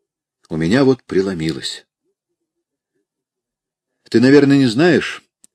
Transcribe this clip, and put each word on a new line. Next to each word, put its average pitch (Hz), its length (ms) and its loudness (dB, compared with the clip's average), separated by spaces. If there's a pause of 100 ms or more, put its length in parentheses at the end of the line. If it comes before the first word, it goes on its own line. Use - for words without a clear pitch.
(500)
У 82 80 -8
меня 90 260 0
вот 131 200 0
преломилось. 82 840 -6 (2250)
Ты, 117 100 2
наверное, 139 380 4
не 135 100 2
знаешь, 131 560 -2 (320)